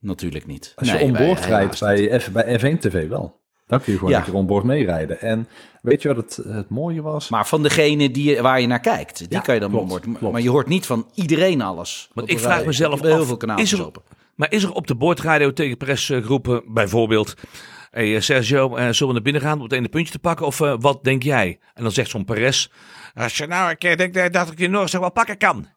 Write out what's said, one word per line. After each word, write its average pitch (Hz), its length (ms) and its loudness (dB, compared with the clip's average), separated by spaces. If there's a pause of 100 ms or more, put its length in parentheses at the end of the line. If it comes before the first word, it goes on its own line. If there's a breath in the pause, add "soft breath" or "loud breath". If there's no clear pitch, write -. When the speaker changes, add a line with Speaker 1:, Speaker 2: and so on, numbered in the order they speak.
Speaker 1:
Natuurlijk 87 420 -6
niet. - 280 -14
Speaker 2:
Als 123 120 -2
je 110 60 2
Speaker 1:
Nee, 87 100 2
Speaker 2:
onboard 135 360 4
Speaker 1:
wij - 100 -4
Speaker 2:
rijdt 98 300 2
Speaker 1:
helaas - 0 -
Speaker 2:
bij 104 320 2
Speaker 1:
niet. 120 120 2
Speaker 2:
F-, 104 80 -8
bij 113 280 0
F 107 40 -2
één 151 160 2
T - 100 -4
V 85 180 -2
wel. - 360 -8 (240)
Dan 127 140 2
kun - 100 -2
je 98 60 2
gewoon 95 160 2
Speaker 1:
Ja. 113 60 6
Speaker 2:
een 85 60 -4
keer - 80 -8
onboard 98 300 2
meerijden. 87 580 0
En 113 260 -2 (340 loud breath)
weet 131 200 2
je 143 120 0
wat 120 40 -2
het, - 300 -10
het 104 220 -8
mooie 160 320 -6
was? 151 280 -6
Speaker 1:
Maar 107 180 0
van 156 160 0
degene 147 480 4
die, 139 300 2
waar 127 200 4
je 120 60 2
naar 120 120 2
kijkt, - 400 -4
die 87 100 -12
Speaker 2:
Ja, 185 100 -2
Speaker 1:
kan - 140 0
je 113 60 4
dan 101 100 -2
Speaker 2:
klopt, 104 140 0
Speaker 1:
onboard, 90 220 -6
maar, 117 120 -6
Speaker 2:
klopt. 110 160 -4
Speaker 1:
maar 117 80 -2
je 123 80 2
hoort 131 180 2
niet 175 180 0
van 117 280 -4
iedereen 165 480 2
alles. 90 520 -8
Speaker 3:
Want 120 140 -8
Speaker 1:
Dat 165 100 0
Speaker 3:
ik 110 60 -4
vraag 170 160 2
Speaker 1:
is 135 60 -2
Speaker 3:
mezelf 147 360 0
Speaker 1:
heel 160 180 4
Speaker 3:
af, 151 80 0
Speaker 1:
veel 123 100 -2
kanalen 110 260 -2
Speaker 3:
is 202 80 0
er, 90 140 -2
Speaker 1:
open. - 160 -16 (340 soft breath)
Speaker 3:
maar 156 160 -2
is 208 120 2
er 190 80 -2
op 170 160 -6
de 131 80 -2
boordradio 147 580 2
tegen 135 240 -2
persgroepen 127 920 0
bijvoorbeeld: 110 680 2 (580 loud breath)
"Hey, 110 240 0
eh, 107 60 0
Sergio, 131 540 2
eh, 123 140 0
zullen 127 180 0
we 127 60 0
naar 117 80 0
binnen 143 200 -2
gaan 151 160 -2
om 139 60 -8
het 113 100 -8
ene 123 160 -2
puntje 160 240 -4
te 151 60 -10
pakken 165 260 -2
of, 143 160 -2
eh, 143 180 2
wat 135 240 0
denk 131 200 0
jij?" 113 360 0 (140 soft breath)
En 120 100 -12
dan 113 80 -2
zegt 113 180 -2
zo'n 101 160 -6
Perez: 113 420 0 (460 loud breath)
"Als 117 240 -4
je 151 100 -6
nou 175 220 0
een 160 80 -6
keer 175 200 0
denkt, 180 180 -2
eh, 180 160 2
dat 175 200 0
ik 156 80 -18
je 180 80 0
nog 196 140 0
eens 180 120 -2
wel 180 180 -2
pakken 214 260 0
kan." 147 400 0